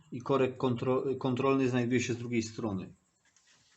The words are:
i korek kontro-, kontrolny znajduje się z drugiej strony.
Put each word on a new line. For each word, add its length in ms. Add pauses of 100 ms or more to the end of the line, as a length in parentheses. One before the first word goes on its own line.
(120)
i 100
korek 360
kontro-, 600
kontrolny 520
znajduje 320
się 120
z 40
drugiej 260
strony. 500 (840)